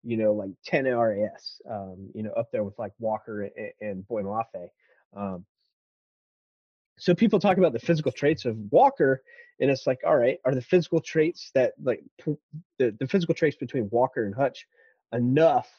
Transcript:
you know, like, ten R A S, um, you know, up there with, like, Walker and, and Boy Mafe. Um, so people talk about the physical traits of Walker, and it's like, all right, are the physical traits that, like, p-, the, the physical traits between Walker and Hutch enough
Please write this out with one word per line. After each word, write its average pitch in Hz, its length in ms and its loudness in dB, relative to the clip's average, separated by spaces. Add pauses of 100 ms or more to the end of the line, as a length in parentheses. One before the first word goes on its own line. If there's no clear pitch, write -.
you 117 140 -6
know, 107 160 2
like, 104 160 -4 (160)
ten 139 220 -2
R 117 260 0
A 101 120 -2
S, - 360 -12 (100)
um, 98 440 -12
you 107 80 -8
know, 107 160 -6
up 113 120 -4
there 110 140 -2
with, 98 140 -10
like, 104 200 -8
Walker 107 440 -6
and, 101 300 -10 (100)
and 98 260 -10
Boy 110 140 -4
Mafe. 98 480 -8 (440)
Um, 98 300 -8 (1500)
so 180 160 2
people 214 240 2
talk 185 200 2
about 165 160 4
the 117 40 -4
physical 151 320 0
traits 143 360 -2
of 113 100 -4 (140)
Walker, 135 520 4 (380)
and 135 100 2
it's 131 160 -2
like, 131 200 -2
all 160 100 4
right, 139 300 2
are 131 80 2
the 127 80 -2
physical 165 400 2
traits - 520 -2
that, 127 280 4
like, 127 200 -2 (160)
p-, 151 200 -4 (400)
the, 117 200 2
the 135 80 -4
physical 170 280 0
traits 151 240 0
between 123 320 -4
Walker 120 340 0
and 101 100 -6
Hutch 131 320 -2 (460)
enough 127 560 2 (100)